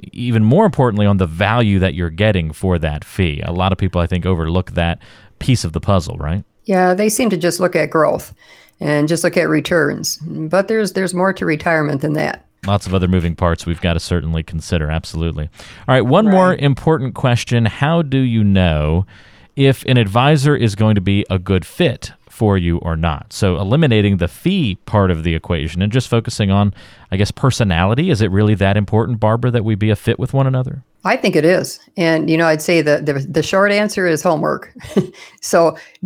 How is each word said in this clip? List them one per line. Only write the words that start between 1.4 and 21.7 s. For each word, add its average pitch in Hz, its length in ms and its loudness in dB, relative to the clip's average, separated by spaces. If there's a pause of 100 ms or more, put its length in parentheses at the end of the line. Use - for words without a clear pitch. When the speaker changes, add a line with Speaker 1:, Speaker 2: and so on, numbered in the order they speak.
Speaker 1:
that 90 120 2
you're 85 160 -4
getting 87 420 0
for 90 280 -2
that 76 260 -4
fee. 78 380 -2
A 80 100 -6
lot 92 200 0
of 95 60 -6
people, 90 220 -2
I 85 60 0
think, 87 180 -2
overlook 87 460 -2
that 85 300 -2 (380)
piece - 260 0
of 82 100 -6
the 85 80 -4
puzzle, 90 340 -2
right? 85 280 -6 (200)
Speaker 2:
Yeah, 185 300 2
they 214 160 0
seem 233 180 0
to 190 80 0
just 165 240 -2
look 180 160 0
at 151 140 0
growth - 420 0 (480)
and 147 260 0
just 165 160 -2
look 175 140 0
at 160 140 0
returns. 151 680 -2
But 160 520 -4
there's, 214 260 -2
there's 185 180 -4
more 185 220 0
to 190 100 -6
retirement 156 560 -2
than 151 140 -2
that. - 320 -6 (200)
Speaker 1:
Lots 98 200 -2
of 92 80 -4
other 90 120 2
moving 87 300 0
parts 85 300 -2
we've 82 160 -4
got 87 100 0
to 82 80 -2
certainly 82 420 -4
consider. 80 480 -4
Absolutely. 80 600 -6 (360)
All 131 80 2
right, 131 60 4
one 139 240 4
more 185 240 4
Speaker 2:
Right. 180 120 0
Speaker 1:
important 143 540 0
question. 120 520 0
How 156 340 0
do 135 160 -2
you 117 260 2
know 87 640 2 (520)
if 135 280 2
an 127 120 2
advisor 131 600 2
is 107 180 0
going 110 220 2
to 101 40 0
be 98 300 0
a 92 80 0
good 92 260 0
fit - 460 -2 (180)